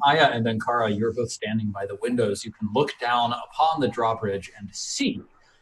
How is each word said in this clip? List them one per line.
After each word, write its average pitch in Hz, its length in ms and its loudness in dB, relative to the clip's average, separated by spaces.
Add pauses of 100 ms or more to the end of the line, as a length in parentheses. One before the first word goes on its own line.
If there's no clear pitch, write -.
Aya 143 260 6
and 117 160 0
Ankara, 110 500 0
you're 113 160 0
both 117 160 -2
standing 107 420 -2
by 98 140 -6
the 98 120 -8
windows. 117 480 0
You 107 80 -10
can 104 200 -4
look 139 260 2
down 120 340 2
upon - 480 0
the 120 80 2
drawbridge 110 680 -2
and 101 160 -14
see - 480 -4 (400)